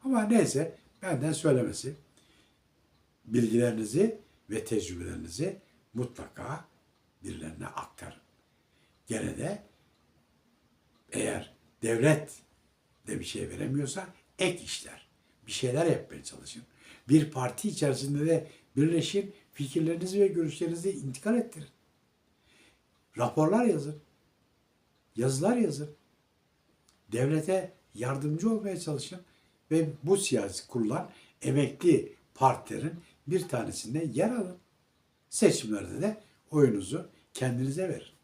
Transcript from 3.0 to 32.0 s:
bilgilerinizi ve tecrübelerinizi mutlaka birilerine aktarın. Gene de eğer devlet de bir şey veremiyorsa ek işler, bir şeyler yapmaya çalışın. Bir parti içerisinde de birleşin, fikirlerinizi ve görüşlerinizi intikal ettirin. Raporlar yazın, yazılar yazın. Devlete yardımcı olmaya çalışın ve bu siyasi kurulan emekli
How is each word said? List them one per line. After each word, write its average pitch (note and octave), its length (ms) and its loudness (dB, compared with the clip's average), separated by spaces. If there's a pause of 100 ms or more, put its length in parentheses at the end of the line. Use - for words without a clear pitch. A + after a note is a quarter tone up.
bilgilerinizi A#2 960 2 (300)
ve G#2+ 140 -4
tecrübelerinizi F2 960 -4 (340)
mutlaka B2 720 -8 (580)
birilerine D#2+ 440 -12
aktarın. - 540 -14 (880)
Gene - 320 -4
de G3 240 -4 (1500)
eğer G#2+ 420 -4 (280)
devlet C3 600 2 (640)
de G#2 140 -6
bir F2 40 -10
şey - 240 -6
veremiyorsa C#3+ 600 -4 (300)
ek F3+ 260 0
işler, - 440 -12 (380)
bir - 60 -12
şeyler C3 340 0
yapmaya - 380 -2
çalışın. - 380 -16 (460)
Bir C#3+ 220 6
parti B2+ 380 -4
içerisinde C#3+ 580 -2
de D#3+ 240 2 (260)
birleşin, E3 580 2 (180)
fikirlerinizi E3+ 680 -2
ve G3 60 8
görüşlerinizi E3+ 640 -2
intikal C3+ 460 -2
ettirin. A3 320 -4 (1500)
Raporlar D#3 460 4
yazın, D3+ 360 0 (1160)
yazılar C3+ 400 2
yazın. D3+ 400 -2 (1160)
Devlete D#3 600 0 (220)
yardımcı D3 580 -2
olmaya G3+ 280 -4
çalışın D#3 420 -8 (480)
ve D#3+ 200 2 (120)
bu F3+ 140 4
siyasi C3+ 500 0
kurulan A#2+ 440 -2 (320)
emekli C3+ 720 4 (180)